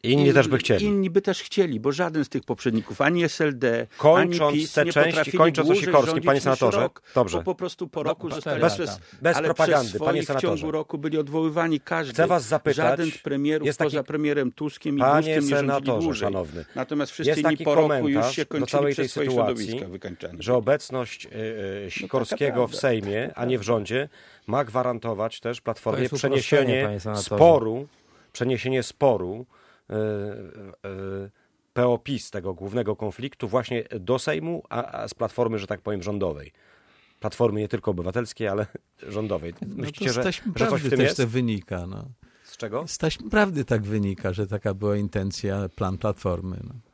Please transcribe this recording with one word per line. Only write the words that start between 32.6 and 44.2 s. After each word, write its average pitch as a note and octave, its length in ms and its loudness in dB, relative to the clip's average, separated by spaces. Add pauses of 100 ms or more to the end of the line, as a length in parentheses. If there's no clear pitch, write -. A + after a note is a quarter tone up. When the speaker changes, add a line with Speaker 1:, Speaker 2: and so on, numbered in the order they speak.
Speaker 1:
konfliktu A#2 520 -8
właśnie A#2 360 -2 (160)
do A#2 200 -2
Sejmu, D#3+ 500 -4
a, A#2 220 -6 (100)
a A2 60 -8
z - 60 -12
Platformy, A2+ 460 -2
że G2 80 -10
tak G#2 140 -8
powiem, G2+ 220 -6
rządowej. F2 480 -4 (680)
Platformy G#2+ 400 0
nie G#2 80 -2
tylko G#2+ 240 -4
obywatelskiej, F#2+ 560 -4
ale G2+ 180 -2 (220)
<laughs> - 280 -20
rządowej. F#2 460 -4
Speaker 4:
No G#3 140 -10
to - 60 -8
Speaker 1:
Myślicie, D3+ 280 -4
Speaker 4:
z A#2+ 40 0
Speaker 1:
że, B2 100 0
Speaker 4:
taśmy F#3 320 -4
Speaker 1:
że B2+ 100 2
coś - 20 2
w - 20 2
Speaker 4:
prawdy C#3+ 200 0
Speaker 1:
tym B2+ 100 2
Speaker 4:
też B2+ 80 6
Speaker 1:
jest? C#3 100 0
Speaker 4:
to B2 100 2
wynika, G#2+ 600 -2
no. G2+ 180 -12 (380)
Speaker 1:
Z - 140 -20
czego? A#2 300 -6
Speaker 4:
Z - 100 -10
taśmy D#3+ 320 -4
prawdy G3 360 2
tak A2 180 0
wynika, G2+ 500 -2